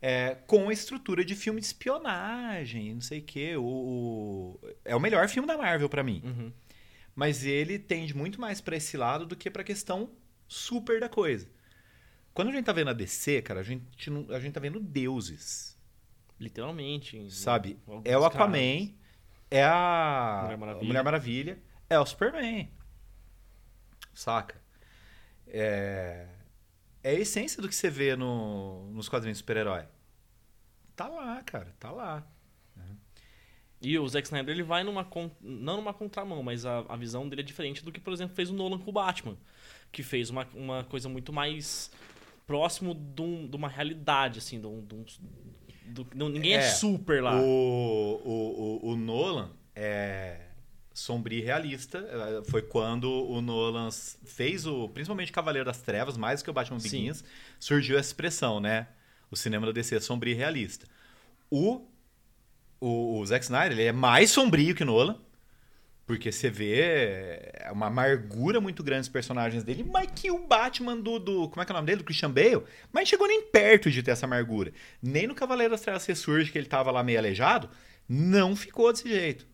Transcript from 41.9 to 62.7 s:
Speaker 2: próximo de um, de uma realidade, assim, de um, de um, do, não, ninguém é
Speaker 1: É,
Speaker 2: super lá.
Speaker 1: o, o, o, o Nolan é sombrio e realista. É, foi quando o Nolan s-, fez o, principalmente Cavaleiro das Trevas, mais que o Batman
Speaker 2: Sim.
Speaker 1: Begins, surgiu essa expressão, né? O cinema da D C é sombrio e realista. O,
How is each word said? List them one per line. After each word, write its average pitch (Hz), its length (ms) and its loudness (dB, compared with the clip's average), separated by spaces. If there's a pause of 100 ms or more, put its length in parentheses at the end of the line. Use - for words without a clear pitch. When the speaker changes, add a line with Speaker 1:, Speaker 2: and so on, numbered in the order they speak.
Speaker 2:
próximo 165 480 -2
de 147 300 -10
um, 165 240 -6
de 131 80 -10
uma 147 140 -6
realidade, 139 720 0
assim, 113 200 -10
de 107 60 -12
um, 107 180 -12
de 104 120 -16
um, 113 80 -12 (840)
do, 123 260 -12
não, 139 160 -2
ninguém 151 260 2
é - 20 6
Speaker 1:
É, 139 60 6
Speaker 2:
super 175 600 2
lá. 123 180 4
Speaker 1:
o, 123 840 4
o, 110 640 -2
o, 117 40 0
o 117 40 -2
Nolan 113 560 -2 (240)
é 101 640 -6 (520)
sombrio 117 460 -6
e 113 40 -4
realista. 135 560 -4
É, 110 520 -6
foi 113 120 0
quando 117 460 -2
o 127 320 -2
Nolan 113 460 0
s-, - 380 -10
fez 160 420 -4
o, 127 220 -4
principalmente 180 420 -6
Cavaleiro 151 340 0
das 123 160 -4
Trevas, 120 360 -2
mais 117 260 -2
que - 80 -8
o - 20 -6
Batman 123 280 -4
Speaker 2:
Sim. 113 100 -6
Speaker 1:
Begins, 135 340 -4 (360)
surgiu 139 360 4
essa 139 120 2
expressão, 127 500 -2
né? 110 300 0 (420)
O - 60 -8
cinema 110 300 -2
da 113 60 0
D 117 120 -2
C 117 120 -2
é 107 40 2
sombrio 120 320 -2
e 117 40 0
realista. 127 500 -4 (640)
O, 196 360 2 (920)